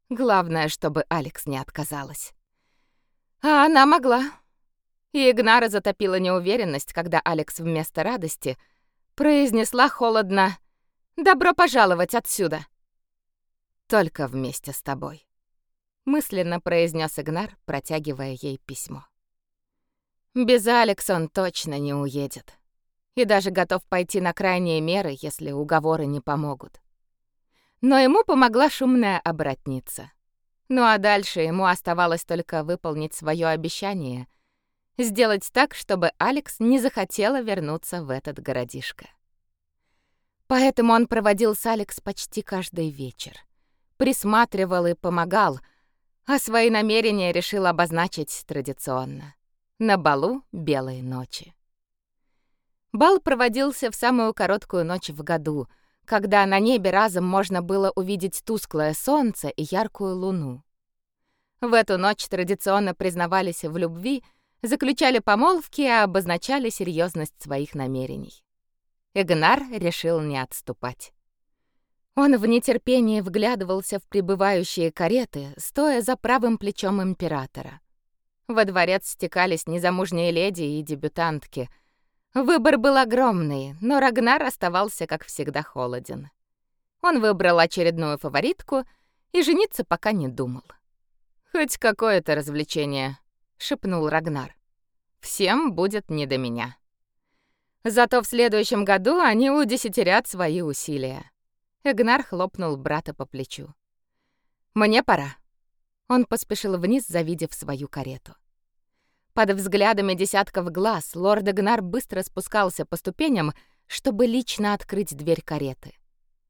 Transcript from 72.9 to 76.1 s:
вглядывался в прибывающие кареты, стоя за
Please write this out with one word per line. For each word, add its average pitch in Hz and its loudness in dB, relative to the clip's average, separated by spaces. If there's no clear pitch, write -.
вглядывался 196 -2
в - -14
прибывающие 185 0
кареты, 170 -2
стоя 277 0
за 254 -2